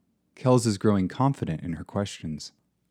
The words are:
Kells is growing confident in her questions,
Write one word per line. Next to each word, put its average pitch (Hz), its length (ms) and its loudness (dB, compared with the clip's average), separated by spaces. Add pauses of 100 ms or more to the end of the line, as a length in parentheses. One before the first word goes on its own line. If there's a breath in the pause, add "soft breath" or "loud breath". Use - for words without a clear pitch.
(340)
Kells 123 320 4
is 104 100 2
growing 101 320 2
confident 139 540 -2
in 85 120 -6
her 78 100 -10
questions, - 680 -8 (380)